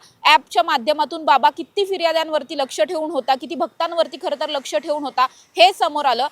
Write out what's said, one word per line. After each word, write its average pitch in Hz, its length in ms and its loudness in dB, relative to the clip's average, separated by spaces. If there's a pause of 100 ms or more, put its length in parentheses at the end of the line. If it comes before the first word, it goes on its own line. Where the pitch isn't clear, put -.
(240)
ॲपच्या 311 400 4
माध्यमातून 302 640 -2
बाबा 285 240 4
किती 330 360 -4
फिर्याद्यांवरती 320 720 -2
लक्ष 277 240 -2
ठेवून 311 300 -2
होता, 269 240 0
किती 285 200 -8
भक्तांवरती 330 640 -4
खरं 294 180 -4
तर 302 100 -4
लक्ष 294 260 -6
ठेवून 302 280 -4
होता 254 200 -2 (340)
हे 370 160 6
समोर 294 320 -2
आलं. 247 260 0